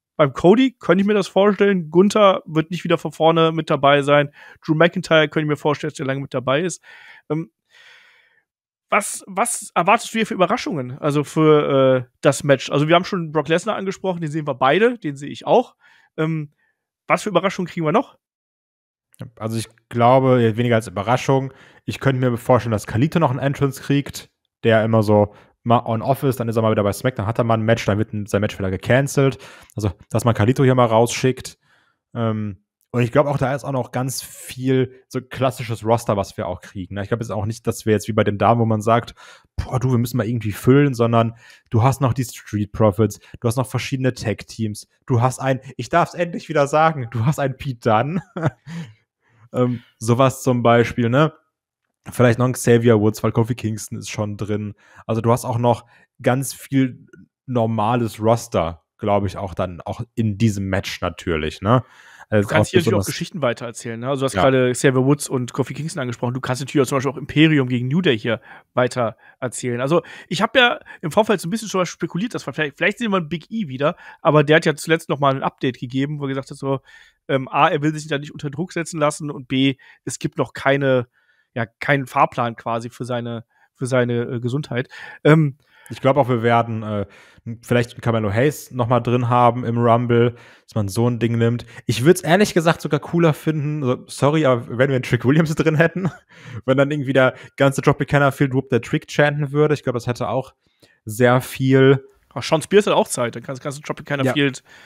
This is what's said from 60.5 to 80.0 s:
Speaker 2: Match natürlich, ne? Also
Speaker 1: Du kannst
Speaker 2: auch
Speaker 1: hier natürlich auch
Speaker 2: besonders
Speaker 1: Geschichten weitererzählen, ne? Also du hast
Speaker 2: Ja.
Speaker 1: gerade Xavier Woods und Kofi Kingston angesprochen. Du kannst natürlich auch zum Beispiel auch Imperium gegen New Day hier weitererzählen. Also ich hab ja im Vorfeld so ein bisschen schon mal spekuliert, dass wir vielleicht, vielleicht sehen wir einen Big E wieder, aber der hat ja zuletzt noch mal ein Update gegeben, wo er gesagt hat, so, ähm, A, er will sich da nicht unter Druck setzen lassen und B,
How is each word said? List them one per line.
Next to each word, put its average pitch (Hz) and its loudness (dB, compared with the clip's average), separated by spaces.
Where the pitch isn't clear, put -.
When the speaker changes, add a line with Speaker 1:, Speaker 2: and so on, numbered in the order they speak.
Speaker 2:
Match 95 -4
natürlich, 82 -4
ne? 120 2
Also 107 0
Speaker 1:
Du - -2
kannst 160 2
Speaker 2:
auch - -8
Speaker 1:
hier 185 2
natürlich 160 0
auch 104 2
Speaker 2:
besonders 98 -4
Speaker 1:
Geschichten 160 -8
weitererzählen, 117 -6
ne? 123 -6
Also 139 -2
du 135 0
hast 135 -2
Speaker 2:
Ja. 98 0
Speaker 1:
gerade 127 4
Xavier 131 2
Woods 143 2
und 123 -4
Kofi 139 -4
Kingston 151 -8
angesprochen. 123 -6
Du 131 -8
kannst 127 -4
natürlich 135 0
auch 123 0
zum 143 -2
Beispiel 127 -2
auch 151 -16
Imperium 151 2
gegen 123 -2
New 151 0
Day 147 0
hier 110 -4
weitererzählen. 123 -4
Also 143 0
ich 170 -6
hab - -2
ja 247 2
im 160 -6
Vorfeld 208 0
so - -10
ein - -6
bisschen 220 -8
schon 185 -2
mal 175 -2
spekuliert, 180 -6
dass 147 -10
wir 139 -8
vielleicht, 151 -6
vielleicht - -2
sehen 233 -4
wir 190 0
einen 160 -6
Big 160 -10
E 220 -6
wieder, 139 -2
aber 151 4
der 151 4
hat 165 2
ja 160 0
zuletzt 160 -4
noch 147 -4
mal 139 2
ein 135 -6
Update 135 -4
gegeben, 135 -6
wo 147 -8
er 139 -6
gesagt 135 -8
hat, 147 -16
so, 135 -4
ähm, 131 -2
A, 160 2
er 160 -2
will 156 0
sich 151 -12
da 147 -2
nicht 147 -12
unter 147 -10
Druck 160 -8
setzen 165 -8
lassen 147 -2
und 131 -14
B, 135 0